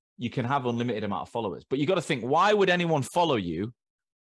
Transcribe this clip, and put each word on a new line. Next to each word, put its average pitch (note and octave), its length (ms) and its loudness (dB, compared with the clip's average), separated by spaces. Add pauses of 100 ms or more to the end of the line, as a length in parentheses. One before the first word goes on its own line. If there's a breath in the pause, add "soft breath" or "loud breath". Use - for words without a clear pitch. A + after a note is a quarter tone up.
(200)
You A#2+ 100 -4
can B2 160 -4
have C3 220 -2
unlimited A#2 360 -2
amount G2+ 200 -4
of - 60 -14
followers, G#2+ 380 -6
but C3 120 -2
you C#3+ 80 0
gotta F3+ 160 2
think, C3 180 -4
why E3 320 2
would G3 160 4
anyone E3+ 320 2
follow D#3 360 0
you F2+ 360 -4 (580)